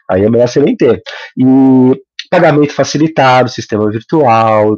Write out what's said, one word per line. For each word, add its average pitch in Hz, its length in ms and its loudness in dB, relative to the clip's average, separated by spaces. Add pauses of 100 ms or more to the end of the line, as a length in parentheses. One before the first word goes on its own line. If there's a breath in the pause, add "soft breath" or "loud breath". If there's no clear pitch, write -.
Aí 95 140 0
é 107 60 2
melhor 117 180 2
você 139 140 -2
nem 196 160 0
ter. 120 240 0 (360 loud breath)
E 127 80 0 (840)
pagamento 151 420 2
facilitado, 135 760 0
sistema 107 420 -6
virtual, 110 880 0